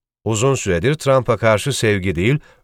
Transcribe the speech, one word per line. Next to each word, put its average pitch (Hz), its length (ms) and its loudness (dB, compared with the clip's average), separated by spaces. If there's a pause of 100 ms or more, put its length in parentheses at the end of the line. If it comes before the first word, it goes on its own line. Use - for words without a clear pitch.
(240)
Uzun 113 300 0
süredir 101 400 -2
Trump'a 131 420 0
karşı 110 360 0
sevgi 98 420 0
değil, 110 240 2 (260)